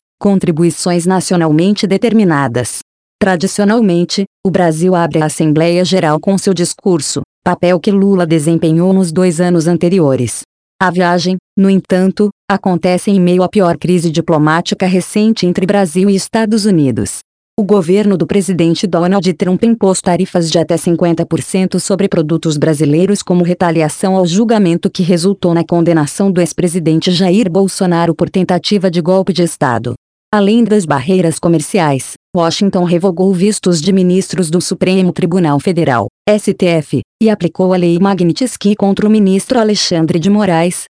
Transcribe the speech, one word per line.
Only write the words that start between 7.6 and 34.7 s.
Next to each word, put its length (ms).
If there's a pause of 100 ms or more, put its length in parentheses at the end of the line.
que 120
Lula 360
desempenhou 680
nos 180
dois 280
anos 260
anteriores. 760 (420)
A 80
viagem, 460 (180)
no 140
entanto, 600 (200)
acontece 600
em 100
meio 220
à 80
pior 260
crise 340
diplomática 760
recente 600
entre 200
Brasil 420
e 60
Estados 500
Unidos. 540 (400)
O 40
governo 540
do 100
presidente 600
Donald 480
Trump 300
impôs 360
tarifas 500
de 80
até 200
cinquenta 480
por 160
cento 360
sobre 300
produtos 480
brasileiros 680
como 220
retaliação 720
ao 100
julgamento 600
que 140
resultou 500
na 100
condenação 720
do 80
ex-presidente 720
Jair 400
Bolsonaro 640
por 160
tentativa 600
de 120
golpe 320
de 80
Estado. 500 (400)
Além 300
das 240
barreiras 540
comerciais, 720 (220)
Washington 500
revogou 500
vistos 460
de 120
ministros 560
do 120
Supremo 520